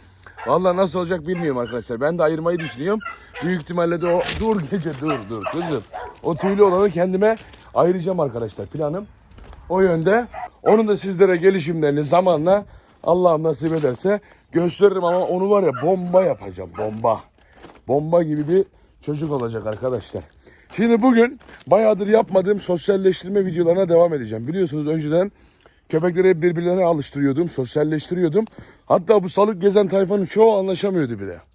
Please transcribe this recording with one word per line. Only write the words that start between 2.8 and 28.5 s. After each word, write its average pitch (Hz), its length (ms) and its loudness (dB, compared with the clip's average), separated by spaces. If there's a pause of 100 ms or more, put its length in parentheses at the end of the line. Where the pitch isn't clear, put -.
Büyük 175 180 -2
ihtimalle 170 400 -2
de 175 60 -2
o... 175 140 2 (180)
Dur 214 220 0 (100)
gece, 165 180 -4 (120)
dur, 147 180 -4 (100)
dur 110 140 -8
kızım. 151 400 -6 (400)
O 143 120 -2
tüylü 196 280 2
olanı 196 260 4
kendime 185 460 0 (380)
ayıracağım 175 460 0
arkadaşlar. 113 480 -6
Planım 156 400 -6 (640)
o 185 120 0
yönde. 185 460 2 (360)
Onun 214 240 4
da 202 100 0
sizlere 185 400 2
gelişimlerini 156 640 2
zamanla 170 640 2 (380)
Allah'ım 170 400 2
nasip 160 300 -2
ederse 160 460 0 (320)
gösteririm 180 520 2
ama 175 220 0
onu 180 240 -2
var 202 140 4
ya, 151 80 2 (100)
bomba 180 420 2
yapacağım, 95 540 -6
bomba. 107 440 -2 (680)
Bomba 156 360 0
gibi 151 240 -4
bir 190 180 2 (360)
çocuk 147 300 -6
olacak 113 360 -6
arkadaşlar. 107 560 -6 (520)
Şimdi 226 260 2
bugün 240 380 4 (280)
bayağıdır 208 400 2
yapmadığım 202 520 2
sosyalleştirme 190 840 -2
videolarına 175 440 0
devam 170 240 6
edeceğim. 113 340 -6
Biliyorsunuz 151 400 -4
önceden 160 440 -2 (580)
köpekleri 175 400 2
hep 165 120 2
birbirlerine 175 440 0
alıştırıyordum, 143 640 0
sosyalleştiriyordum. 156 960 -2 (400)